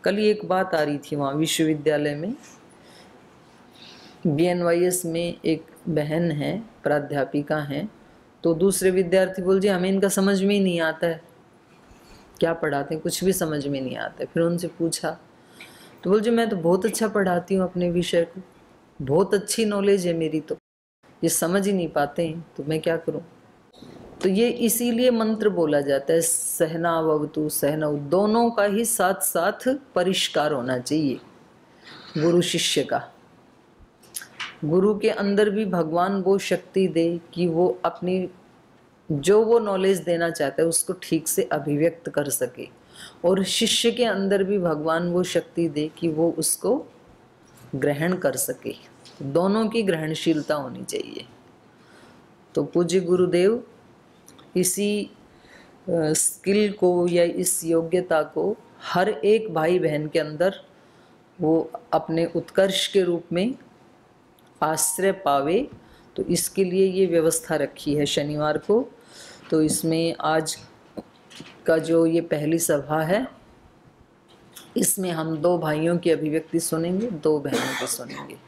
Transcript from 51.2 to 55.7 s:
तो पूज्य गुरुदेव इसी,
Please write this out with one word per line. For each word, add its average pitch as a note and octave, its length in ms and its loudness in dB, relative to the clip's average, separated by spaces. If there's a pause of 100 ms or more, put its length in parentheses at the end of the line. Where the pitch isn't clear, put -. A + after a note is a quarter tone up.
तो D#3 80 0
पूज्य F3 360 0
गुरुदेव F3+ 640 2 (920)
इसी, G3+ 540 -2 (800)